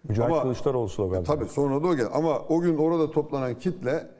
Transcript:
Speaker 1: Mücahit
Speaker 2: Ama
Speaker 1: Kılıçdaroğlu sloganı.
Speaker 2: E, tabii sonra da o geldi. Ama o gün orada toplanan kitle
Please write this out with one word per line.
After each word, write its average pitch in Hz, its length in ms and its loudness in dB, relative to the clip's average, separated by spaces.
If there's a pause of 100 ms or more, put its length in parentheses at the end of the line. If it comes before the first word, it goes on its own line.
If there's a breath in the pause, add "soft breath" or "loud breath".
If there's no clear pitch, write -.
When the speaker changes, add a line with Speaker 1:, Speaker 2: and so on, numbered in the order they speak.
Speaker 1:
Mücahit 117 280 0
Speaker 2:
Ama 156 120 2
Speaker 1:
Kılıçdaroğlu 127 460 0
sloganı. 92 320 0
Speaker 2:
E, - 20 -2
tabii 135 220 0
sonra 143 380 -2
da 180 40 2
o 175 80 2
geldi. 117 180 0
Ama 151 260 0
o 165 220 0
gün 170 160 2
orada 160 340 2
toplanan 135 480 -2
kitle 147 480 -2 (120)